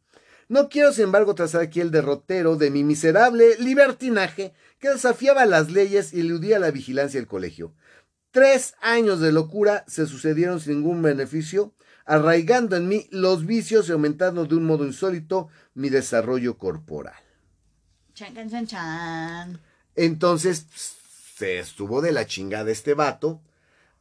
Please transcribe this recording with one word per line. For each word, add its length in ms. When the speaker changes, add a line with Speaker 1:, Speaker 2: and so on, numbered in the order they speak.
Speaker 1:
"No 220
quiero, 240
sin 120
embargo, 300
trazar 260
aquí 200
el 100
derrotero 640
de 140
mi 140
miserable 760
libertinaje 920
que 100
desafiaba 560
las 260
leyes 420
y 80
eludía 380
la 120
vigilancia 480
del 80
colegio. 460
Tres 500
años 380
de 120
locura 560
se 200
sucedieron 540
sin 140
ningún 260
beneficio, 720
arraigando 720
en 100
mí 240
los 340
vicios 420
y 40
aumentando 540
de 100
un 100
modo 200
insólito 640
mi 140
desarrollo 680
corporal". 580
Speaker 2:
Chan, 200
chan, 160
chan, 180
chan. 920
Speaker 1:
Entonces, 760
pues, 280
se 240
estuvo 420
de 120
la 120
chingada 460
este 220
vato. 480